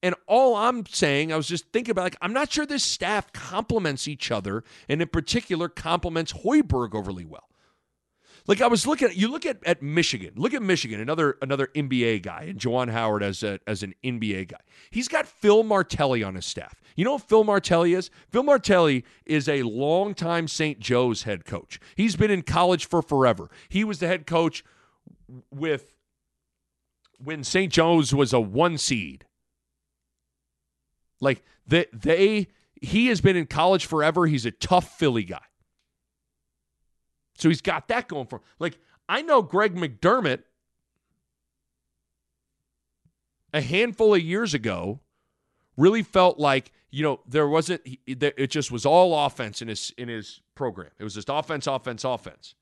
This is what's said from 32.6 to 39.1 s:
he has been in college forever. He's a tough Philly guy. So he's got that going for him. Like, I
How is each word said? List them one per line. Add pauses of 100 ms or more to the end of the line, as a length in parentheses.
he
has
been
in
college
forever.
He's
a
tough
Philly
guy. (2000)
So
he's
got
that
going
for
him. (160)
Like, (300)
I